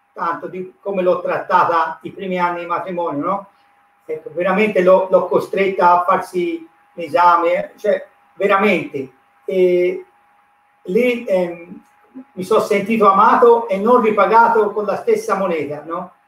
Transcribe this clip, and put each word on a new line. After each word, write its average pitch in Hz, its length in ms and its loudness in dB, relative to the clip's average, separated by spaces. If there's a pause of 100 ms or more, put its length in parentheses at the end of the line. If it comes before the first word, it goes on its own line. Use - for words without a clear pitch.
(120)
tanto 170 360 -8
di 185 320 -12
come 196 220 -4
l'ho 180 180 2
trattata 165 840 0
i 170 80 -14
primi 185 280 -8
anni 175 220 -2
di 170 60 -10
matrimonio, 170 580 -6
no? 196 220 -6 (580)
Ecco, 156 280 -12
veramente 185 500 0
l'ho, 185 280 4
l'ho 185 160 2
costretta 180 760 0
a - 40 -2
farsi 175 600 -4 (280)
l'esame, 175 840 0
cioè, 202 300 -2 (280)
veramente. 180 800 -2 (320)
E 180 600 0 (800)
lì, 233 420 -2
ehm, 175 580 -4 (500)
mi 180 100 -10
sono 220 180 2
sentito 208 480 0
amato 226 600 4
e 196 100 -2
non 233 220 4
ripagato 220 720 4
con 208 120 -4
la 190 120 -2
stessa 208 400 -2
moneta, 151 480 -4
no? 180 280 -10 (160)